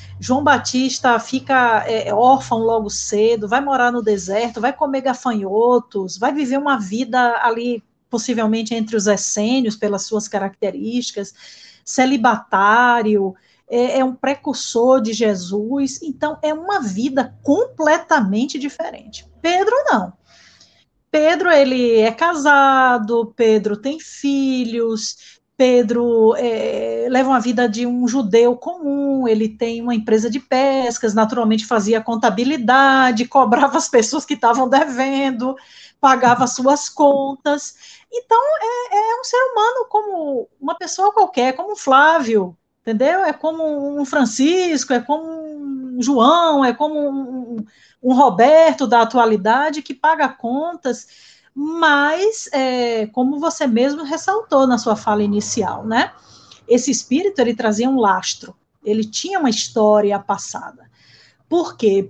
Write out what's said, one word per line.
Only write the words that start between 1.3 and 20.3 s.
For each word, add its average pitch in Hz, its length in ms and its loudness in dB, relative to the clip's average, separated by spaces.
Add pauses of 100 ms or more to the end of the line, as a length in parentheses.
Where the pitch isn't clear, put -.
é, 220 260 -4
órfão 247 460 2
logo 226 320 0
cedo, 214 560 0
vai 233 120 0
morar 262 320 0
no 240 120 -4
deserto, 208 580 -4
vai 247 100 0
comer 269 300 -4
gafanhotos, 226 1160 -2
vai 247 120 0
viver 277 280 -4
uma 277 180 0
vida 233 640 -2
ali, 233 420 -2 (280)
possivelmente 226 640 -2
entre 220 200 -6
os 202 120 0
essênios, 214 680 -2
pelas 202 280 -4
suas 208 240 -6
características, 202 1080 -6 (500)
celibatário, 220 1500 2 (360)
é, 247 300 0
é 262 40 2
um 262 120 -2
precursor 262 840 0
de 220 140 -2
Jesus, 214 880 -4
então 302 400 -6
é 302 120 -2
uma 359 280 -4
vida 240 640 -4
completamente 302 1120 0
diferente. - 680 -12 (140)
Pedro 381 340 0 (100)
não. 202 260 0 (1000)